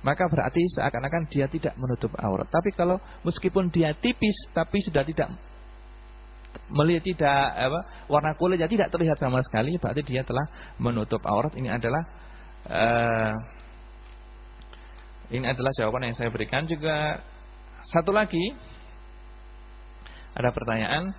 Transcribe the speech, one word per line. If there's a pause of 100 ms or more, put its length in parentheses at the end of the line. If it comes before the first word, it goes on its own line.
maka
berarti (100)
seakan-akan
dia
tidak
menutup
aurat.
Tapi
kalau (320)
meskipun
dia
tipis, (180)
tapi
sudah
tidak (1300)
melihat,
tidak, (120)
apa, (260)
warna
kulitnya
tidak
terlihat
sama
sekali,
berarti
dia
telah (320)
menutup
aurat.
Ini
adalah, (680)
eh, (2000)
ini
adalah
jawaban
yang
saya
berikan.
Juga (720)
satu
lagi, (1800)
ada
pertanyaan